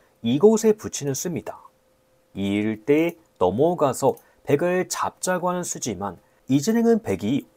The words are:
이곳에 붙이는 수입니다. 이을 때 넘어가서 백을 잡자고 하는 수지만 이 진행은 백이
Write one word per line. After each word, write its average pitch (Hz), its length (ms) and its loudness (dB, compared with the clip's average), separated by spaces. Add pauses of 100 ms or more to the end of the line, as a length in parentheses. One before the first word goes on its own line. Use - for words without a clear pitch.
(220)
이곳에 208 500 4
붙이는 139 420 -4
수입니다. 139 460 -8 (760)
이을 104 500 -2
때 160 320 2 (220)
넘어가서 127 800 0 (280)
백을 175 440 0
잡자고 180 640 -4
하는 180 120 -4
수지만 98 560 -8 (300)
이 135 120 4
진행은 226 420 2
백이 139 440 -2 (100)